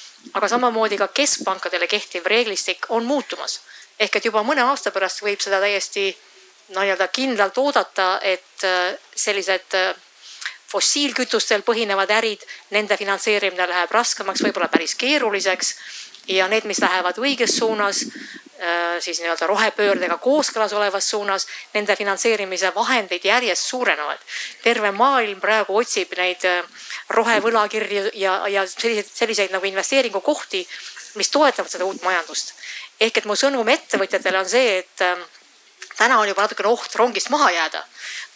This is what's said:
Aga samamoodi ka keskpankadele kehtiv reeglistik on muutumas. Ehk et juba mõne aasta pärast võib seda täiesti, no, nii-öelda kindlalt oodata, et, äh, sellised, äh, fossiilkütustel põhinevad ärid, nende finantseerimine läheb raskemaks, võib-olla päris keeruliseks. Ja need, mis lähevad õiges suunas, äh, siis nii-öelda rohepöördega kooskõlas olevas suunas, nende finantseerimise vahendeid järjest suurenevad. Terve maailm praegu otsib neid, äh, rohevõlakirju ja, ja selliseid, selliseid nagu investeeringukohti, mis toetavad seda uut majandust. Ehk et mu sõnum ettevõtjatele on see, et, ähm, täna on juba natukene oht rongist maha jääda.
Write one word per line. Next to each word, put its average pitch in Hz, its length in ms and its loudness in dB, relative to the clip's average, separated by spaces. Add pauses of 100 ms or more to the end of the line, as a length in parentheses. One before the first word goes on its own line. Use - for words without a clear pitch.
(340)
Aga 196 140 0
samamoodi 220 500 2
ka 196 160 0
keskpankadele 190 720 0
kehtiv 190 380 -4
reeglistik 208 640 0
on 233 160 0
muutumas. 247 540 -2 (400)
Ehk 214 160 0
et 208 100 0
juba 214 160 2
mõne 254 240 2
aasta 269 260 0
pärast 190 300 -2
võib 202 240 -2
seda 196 160 2
täiesti, 196 480 0 (640)
no, 190 80 -2
nii-öelda 190 320 0
kindlalt 214 480 0
oodata, 202 640 2
et, 185 420 -2
äh, 185 320 0 (180)
sellised, 196 640 0
äh, 185 160 2 (800)
fossiilkütustel 226 880 0
põhinevad 202 560 0
ärid, 220 240 -2 (300)
nende 202 260 0
finantseerimine 196 720 0
läheb 175 240 0
raskemaks, 196 500 0
võib-olla 185 320 0
päris 165 220 0
keeruliseks. 202 800 0 (520)
Ja 190 200 2
need, 220 220 0
mis 196 100 -2
lähevad 180 380 0
õiges 240 400 0
suunas, 208 480 0 (560)
äh, 170 400 0
siis 165 180 -4
nii-öelda 170 300 0
rohepöördega 196 720 2
kooskõlas 247 520 2
olevas 202 360 0
suunas, 202 380 -2 (260)
nende 208 220 0
finantseerimise 190 800 0
vahendeid 208 500 0
järjest 214 420 2
suurenevad. 151 520 -2 (440)
Terve 220 280 2
maailm 220 500 2
praegu 202 360 2
otsib 190 400 0
neid, 180 280 0
äh, 175 180 2 (460)
rohevõlakirju 214 1040 2
ja, 190 340 0
ja 196 200 0
selliseid, 214 460 -2
selliseid 208 380 0
nagu 190 140 -2
investeeringukohti, 196 1000 0 (480)
mis 196 140 0
toetavad 269 420 2
seda 180 140 -2
uut 196 180 -4
majandust. 170 500 -2 (480)
Ehk 226 160 2
et 214 80 2
mu 208 80 -2
sõnum 254 340 2
ettevõtjatele 190 720 0
on 185 100 -2
see, 233 280 4
et, - 240 -6
ähm, 180 180 0 (800)
täna 233 220 6
on 214 100 4
juba 196 120 0
natukene 208 280 0
oht - 260 0
rongist 226 340 2
maha 285 220 4
jääda. 160 320 -2 (520)